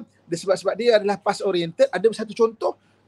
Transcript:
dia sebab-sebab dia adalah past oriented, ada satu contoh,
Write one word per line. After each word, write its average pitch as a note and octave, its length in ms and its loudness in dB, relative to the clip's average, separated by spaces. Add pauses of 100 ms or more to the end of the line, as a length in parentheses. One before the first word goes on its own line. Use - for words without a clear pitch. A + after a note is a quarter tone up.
(280)
dia E3 100 -6
sebab-sebab F#3 380 -2
dia G#3 240 4
adalah G3 160 -2
past G3 240 -2
oriented, F3 480 0
ada F#3 240 -2
satu A3 240 -10
contoh, A3+ 400 0 (320)